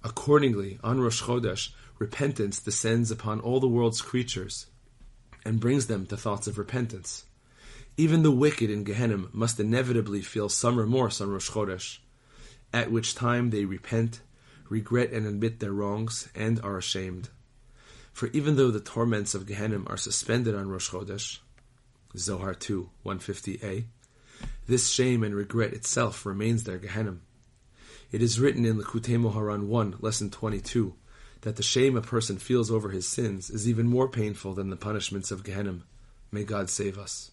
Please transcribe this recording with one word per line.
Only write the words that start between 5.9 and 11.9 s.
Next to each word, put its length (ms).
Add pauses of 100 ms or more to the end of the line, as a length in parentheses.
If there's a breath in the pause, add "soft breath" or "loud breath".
to 100
thoughts 280
of 140
repentance. 640 (720 loud breath)
Even 260
the 80
wicked 380
in 140
Gehenna 500
must 260
inevitably 640
feel 260
some 300
remorse 420
on 120
Rosh 180
Chodesh, 480 (760 loud breath)